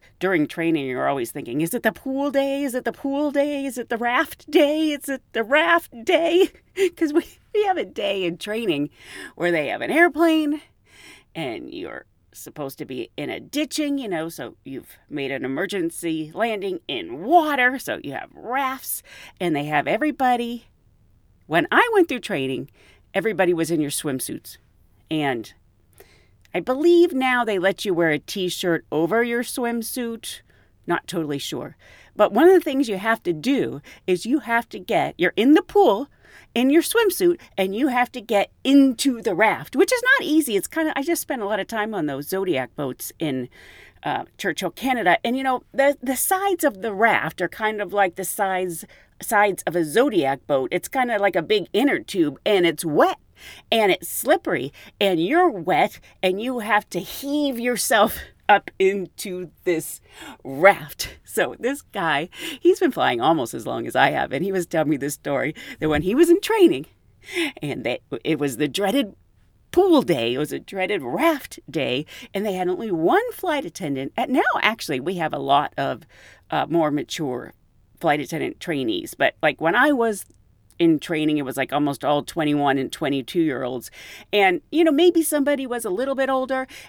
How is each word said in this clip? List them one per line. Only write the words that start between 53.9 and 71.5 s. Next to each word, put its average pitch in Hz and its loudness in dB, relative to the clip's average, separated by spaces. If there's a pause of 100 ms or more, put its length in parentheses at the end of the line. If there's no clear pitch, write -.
it's - -4
slippery, 196 0 (280)
and 185 2
you're 320 4
wet, 175 0 (220)
and 185 0
you 247 -4
have 208 0
to 180 -4
heave 277 -4
yourself 240 2 (300)
up - 4
into 185 -2 (140)
this 160 -2 (440)
raft. 151 2
So - -2
this 269 -4
guy, 165 -2 (320)
he's 359 6
been 330 2
flying 127 2
almost 143 2
as 120 -10
long 120 -4
as 120 -6
I 139 6
have, 135 -2
and 143 -2
he 196 -2
was 180 -2
telling 156 0
me 156 2
this 143 -6
story 139 -4 (260)
that 156 0
when 151 2
he 185 0
was 330 6
in 370 6
training, 320 2 (720)
and 143 -6
that 120 -4 (220)
it 156 0
was 135 -2
the 147 0
dreaded 196 -2 (560)
pool 339 6
day, 123 0
it 135 -2
was 147 -4
a 139 -6
dreaded 185 -4
raft 254 -2 (100)